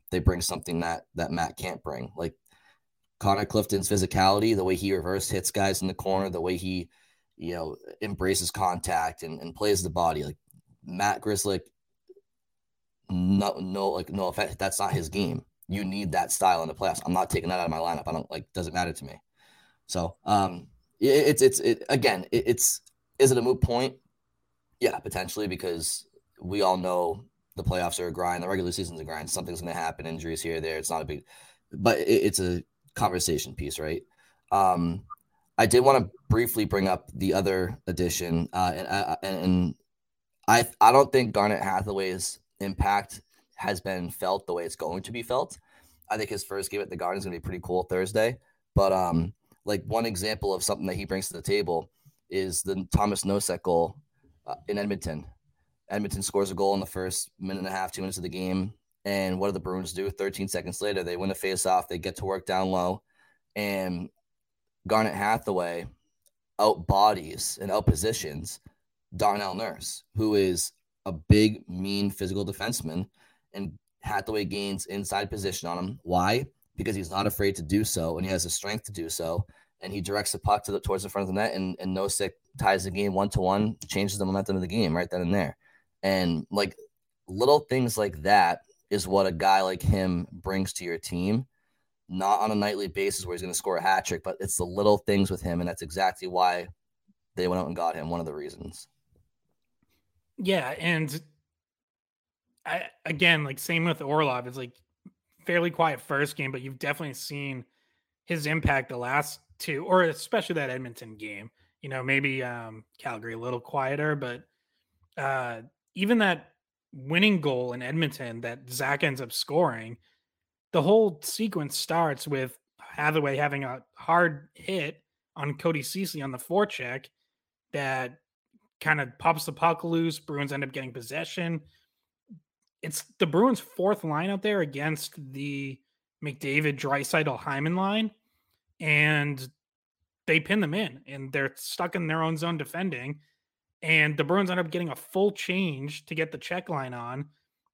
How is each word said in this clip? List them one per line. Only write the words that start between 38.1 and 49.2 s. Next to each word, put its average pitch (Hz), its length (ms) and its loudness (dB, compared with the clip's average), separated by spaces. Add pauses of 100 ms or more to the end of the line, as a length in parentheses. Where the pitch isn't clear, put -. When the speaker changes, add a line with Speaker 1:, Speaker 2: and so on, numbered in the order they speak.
Speaker 1:
uh, 90 220 2
and, 90 120 -6
uh, 92 360 -2
and, 95 200 -2
and 90 320 4 (720)
I, 120 200 6 (120)
I 113 120 10
don't 135 200 8
think 123 220 4
Garnet 104 280 4
Hathaway's 95 800 -2 (200)
impact 98 600 0 (340)
has 95 260 -2
been 90 300 -4
felt 95 340 -2
the 90 80 -4
way 85 120 -2
it's 80 100 -6
going 85 260 -4
to 104 100 -12
be 120 120 -6
felt. 127 340 -2 (540)
I 110 60 -2
think 107 120 -4
his 101 140 -4
first 98 260 -6
game 101 120 -4
at 92 100 -8
the 90 40 -8
Garden 90 220 -2
is 95 80 -6
gonna 87 120 -8
be 82 40 -12
pretty 90 220 -6
cool 90 200 0
Thursday. 104 540 0 (380)
But, 98 180 6
um, 87 400 2 (320)